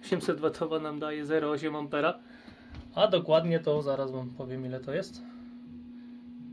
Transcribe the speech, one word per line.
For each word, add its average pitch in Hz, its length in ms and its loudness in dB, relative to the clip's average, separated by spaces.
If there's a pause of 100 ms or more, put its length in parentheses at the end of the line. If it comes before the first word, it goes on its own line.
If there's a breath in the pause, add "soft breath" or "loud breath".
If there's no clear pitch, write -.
Osiemset 170 360 2
watowa 160 400 0
nam 151 180 -4
daje 151 280 -4
zero 151 240 2
osiem 151 260 0
ampera. 147 420 2 (760 loud breath)
A 196 140 6
dokładnie 165 520 6
to 151 220 4
zaraz 135 300 0
wam 127 180 -6
powiem, 127 360 -6
ile 127 140 -4
to 139 120 -6
jest. - 300 -4 (1300 loud breath)